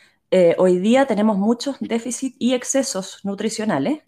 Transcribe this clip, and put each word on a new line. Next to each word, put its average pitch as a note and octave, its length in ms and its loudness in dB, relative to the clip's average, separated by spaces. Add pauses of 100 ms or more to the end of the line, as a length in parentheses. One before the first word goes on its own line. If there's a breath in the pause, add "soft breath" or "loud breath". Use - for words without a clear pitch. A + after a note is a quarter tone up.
(320 soft breath)
eh, F3 260 6
hoy F#3 200 4
día A#3+ 280 4
tenemos G#3+ 320 0
muchos A#3 400 -2
déficits A#3 640 -6
y B3+ 140 0
excesos B3+ 680 -4
nutricionales G#3 840 -2